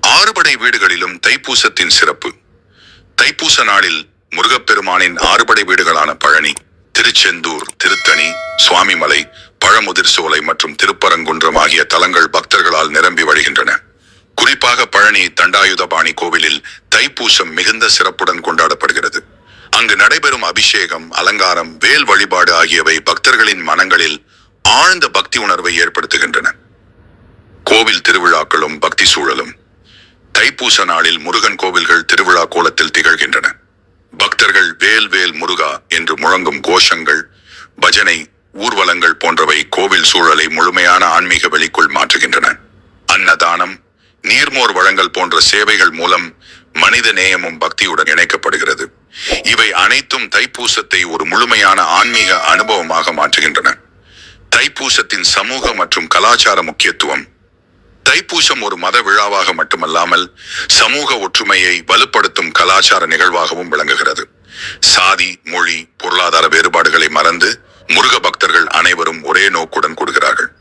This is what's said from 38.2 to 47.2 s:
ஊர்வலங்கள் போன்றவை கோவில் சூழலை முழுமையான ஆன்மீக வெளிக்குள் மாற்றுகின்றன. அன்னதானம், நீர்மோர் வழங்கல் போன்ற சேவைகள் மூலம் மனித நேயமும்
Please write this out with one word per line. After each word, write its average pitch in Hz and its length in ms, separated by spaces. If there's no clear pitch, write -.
ஊர்வலங்கள் 90 680
போன்றவை 80 520
கோவில் 92 340
சூழலை 80 440
முழுமையான 87 580
ஆன்மீக 85 420
வெளிக்குள் 78 400
மாற்றுகின்றன. - 720
அன்னதானம், 90 800
நீர்மோர் 127 500
வழங்கல் 92 380
போன்ற 85 300
சேவைகள் 101 500
மூலம் 87 440
மனித 107 400
நேயமும் 90 480